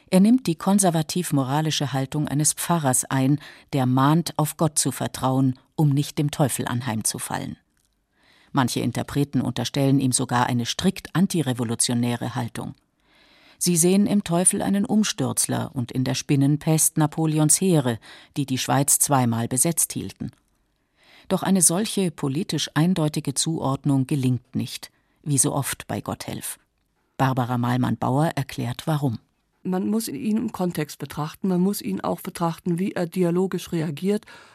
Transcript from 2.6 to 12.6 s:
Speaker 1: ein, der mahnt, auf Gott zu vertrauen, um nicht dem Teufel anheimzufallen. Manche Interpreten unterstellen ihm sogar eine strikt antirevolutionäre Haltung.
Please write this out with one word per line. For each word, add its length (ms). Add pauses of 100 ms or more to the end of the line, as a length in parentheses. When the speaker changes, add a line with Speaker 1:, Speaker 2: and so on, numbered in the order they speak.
Speaker 1:
ein, 340 (340)
der 140
mahnt, 500
auf 200
Gott 200
zu 140
vertrauen, 640 (180)
um 140
nicht 300
dem 100
Teufel 380
anheimzufallen. 920 (920)
Manche 280
Interpreten 640
unterstellen 580
ihm 120
sogar 360
eine 180
strikt 500
antirevolutionäre 1200
Haltung. 400 (840)